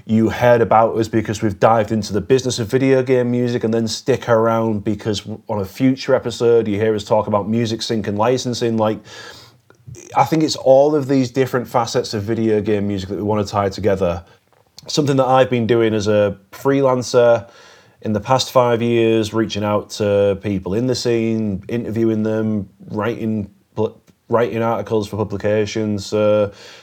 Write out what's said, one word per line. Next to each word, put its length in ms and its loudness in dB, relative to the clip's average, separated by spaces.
you 240 2
heard 320 4
about 340 4
us 140 0
because 320 -4
we've 180 -2
dived 340 2
into 200 -4
the 80 0
business 380 0
of 80 -4
video 360 2
game 280 0
music 340 -2
and 80 0
then 160 0
stick 400 -4
around 560 0
because 360 -4
w-, 280 -12
on 120 -4
a 40 -4
future 500 0
episode 540 0
you 60 -2
hear 200 0
us 100 -4
talk 220 0
about 220 0
music 320 -2
sync 260 -4
and 120 -4
licensing. 580 -2
Like, 220 0
I 80 2
think 180 0
it's 140 -2
all 400 4
of 100 -2
these 240 2
different 380 -2
facets 440 -2
of 120 -4
video 360 0
game 280 -2
music 200 -4
that 60 -6
we 80 -6
want 240 0
to 40 -12
tie 180 0
together. 560 -2
Something 280 0
that 100 4
I've 220 4
been 180 0
doing 280 2
as 140 -2
a 300 2
freelancer 960 2
in 100 -4
the 80 0
past 300 0
five 320 2
years, 500 2
reaching 320 -2
out 260 -2
to 520 2
people 320 -4
in 140 -2
the 60 0
scene, 720 -2
interviewing 560 -2
them, 440 -2
writing, 640 -4
pl-, 260 -4
writing 320 0
articles 480 -2
for 80 -8
publications. 960 -4
Uh, 400 2